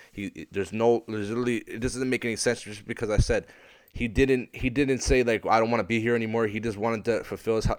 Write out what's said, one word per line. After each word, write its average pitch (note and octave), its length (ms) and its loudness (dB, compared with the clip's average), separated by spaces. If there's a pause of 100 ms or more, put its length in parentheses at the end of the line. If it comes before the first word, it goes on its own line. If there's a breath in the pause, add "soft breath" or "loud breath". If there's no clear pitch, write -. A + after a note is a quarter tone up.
(140 loud breath)
He, F#2+ 380 -8
there's G2 200 -4
no, A2+ 380 4
there's G#2+ 200 -6
literally, A#2+ 280 -2
it G#2 240 -10
doesn't B2+ 280 -2
make B2 140 -2
any A#2 140 -4
sense A#2+ 240 0
just G#2 260 -16
because A2+ 220 -4
I G#2 80 0
said G#2 300 2 (460 loud breath)
he A#2+ 140 -4
didn't, B2+ 480 2
he C3 140 -4
didn't C3 300 0
say, B2+ 240 4
like, A2+ 220 2
"I G#2 140 6
don't A2+ 100 4
wanna A#2 140 2
be A2 160 0
here A#2 160 2
anymore." A2+ 320 0
He G#2 140 -6
just G#2+ 160 -4
wanted A2 280 -2
to A2+ 200 0
fulfill A2 320 -2
his G#2+ 80 0
ho-, - 140 0